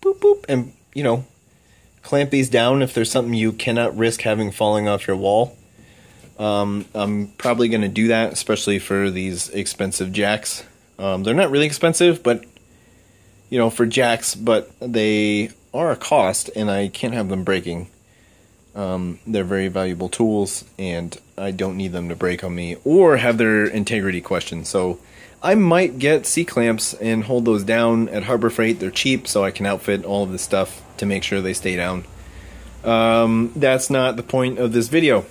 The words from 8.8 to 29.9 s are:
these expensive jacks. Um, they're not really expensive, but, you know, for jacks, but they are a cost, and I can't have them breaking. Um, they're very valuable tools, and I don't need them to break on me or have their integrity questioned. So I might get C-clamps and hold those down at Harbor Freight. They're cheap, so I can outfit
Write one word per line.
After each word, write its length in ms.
these 380
expensive 640
jacks. 500
Um, 240
they're 120
not 160
really 160
expensive, 560
but, 220
you 80
know, 120
for 160
jacks, 480
but 360
they 680
are 200
a 40
cost, 600
and 140
I 180
can't 260
have 140
them 160
breaking. 440
Um, 520
they're 180
very 240
valuable 400
tools, 560
and 380
I 120
don't 260
need 160
them 160
to 80
break 280
on 100
me 300
or 320
have 220
their 260
integrity 560
questioned. 460
So 320
I 120
might 440
get 280
C-clamps 680
and 300
hold 200
those 180
down 460
at 160
Harbor 260
Freight. 300
They're 100
cheap, 380
so 160
I 60
can 160
outfit 380